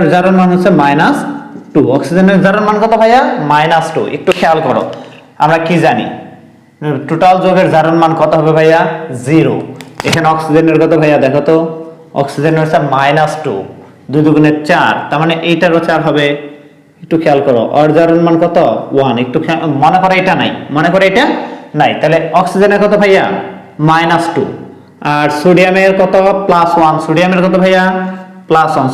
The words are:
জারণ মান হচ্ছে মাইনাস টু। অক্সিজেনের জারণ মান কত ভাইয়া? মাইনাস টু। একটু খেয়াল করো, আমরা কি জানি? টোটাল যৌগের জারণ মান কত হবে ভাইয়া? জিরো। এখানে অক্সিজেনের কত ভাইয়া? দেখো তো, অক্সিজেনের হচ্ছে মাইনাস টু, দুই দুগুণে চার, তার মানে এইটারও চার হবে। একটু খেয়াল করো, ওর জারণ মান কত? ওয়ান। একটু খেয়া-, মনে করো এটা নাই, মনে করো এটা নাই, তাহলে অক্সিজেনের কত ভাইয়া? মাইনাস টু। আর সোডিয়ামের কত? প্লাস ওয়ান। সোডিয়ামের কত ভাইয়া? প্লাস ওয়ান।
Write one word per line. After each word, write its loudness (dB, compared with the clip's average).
জারণ 2
মান 4
হচ্ছে 0
মাইনাস 2
টু। 4
অক্সিজেনের 2
জারণ 0
মান 0
কত 0
ভাইয়া? 4
মাইনাস 0
টু। -4
একটু -2
খেয়াল 0
করো, -2
আমরা 2
কি 0
জানি? 0
টোটাল 2
যৌগের 2
জারণ 2
মান 2
কত 2
হবে 2
ভাইয়া? 4
জিরো। 2
এখানে 0
অক্সিজেনের 0
কত 2
ভাইয়া? 2
দেখো 0
তো, 4
অক্সিজেনের -2
হচ্ছে 0
মাইনাস 0
টু, -4
দুই 2
দুগুণে 4
চার, 0
তার -2
মানে 0
এইটারও 0
চার 0
হবে। 0
একটু -4
খেয়াল 2
করো, 2
ওর 2
জারণ 4
মান 2
কত? 0
ওয়ান। 2
একটু -6
খেয়া-, -4
মনে 2
করো 0
এটা 0
নাই, -2
মনে 0
করো 2
এটা 2
নাই, 2
তাহলে 0
অক্সিজেনের 0
কত 2
ভাইয়া? 2
মাইনাস 0
টু। -2
আর 0
সোডিয়ামের 4
কত? 0
প্লাস 2
ওয়ান। 2
সোডিয়ামের 0
কত 0
ভাইয়া? 2
প্লাস 0
ওয়ান। 0